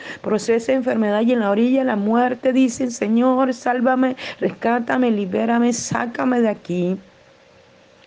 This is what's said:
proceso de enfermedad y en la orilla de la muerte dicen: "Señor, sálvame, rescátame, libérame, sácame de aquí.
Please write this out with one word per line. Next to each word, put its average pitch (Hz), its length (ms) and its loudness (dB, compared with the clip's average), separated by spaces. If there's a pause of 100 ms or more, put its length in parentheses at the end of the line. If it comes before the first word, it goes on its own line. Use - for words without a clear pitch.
(220)
proceso 226 500 0
de 269 60 2
enfermedad 220 440 0
y 233 100 4
en 247 80 2
la 202 100 2
orilla 240 300 2
de 262 60 0
la 226 100 0
muerte 240 560 0
dicen: 254 380 0
"Señor, 247 640 2
sálvame, 254 640 0 (240)
rescátame, 240 680 0
libérame, 226 640 0
sácame 240 680 -2
de 226 80 2
aquí. 180 480 -4 (1120)